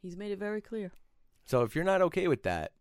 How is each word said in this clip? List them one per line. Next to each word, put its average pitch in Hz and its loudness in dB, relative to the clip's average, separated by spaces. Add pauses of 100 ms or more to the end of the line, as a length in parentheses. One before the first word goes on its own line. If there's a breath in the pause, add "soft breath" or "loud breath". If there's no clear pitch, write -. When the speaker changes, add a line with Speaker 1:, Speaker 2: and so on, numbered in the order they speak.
Speaker 1:
He's 180 -12
made 202 -8
it 196 -4
very 208 -4
clear. 208 -8 (540)
Speaker 2:
So 127 4
if 117 -2
you're 160 -2
not 190 4
okay 185 2
with 143 2
that 85 -2